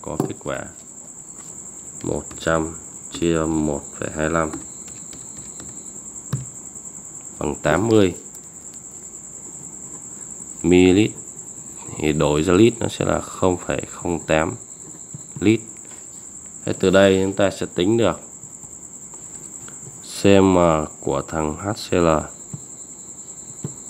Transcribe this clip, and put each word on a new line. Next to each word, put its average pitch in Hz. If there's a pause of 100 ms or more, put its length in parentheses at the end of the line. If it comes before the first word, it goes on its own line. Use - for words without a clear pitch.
có 76 (120)
kết - (100)
quả 67 (1400)
một 76 (160)
trăm 82 (360)
chia 82
một 76 (160)
phẩy -
hai 78
lăm 82 (3000)
bằng 73
tám 80
mươi 104 (2500)
ml. 90 (1000)
Thì 76
đổi 76
ra 90
lít 117
nó -
sẽ -
là 82
không 92
phẩy -
không 85
tám 78 (840)
lít. 110 (1040)
Thế -
từ -
đây 95
chúng 98
ta 98
sẽ 90
tính 95
được 98 (2000)
C -
M 95 (420)
của 69
thằng 78
H 95
C -
L 87 (1800)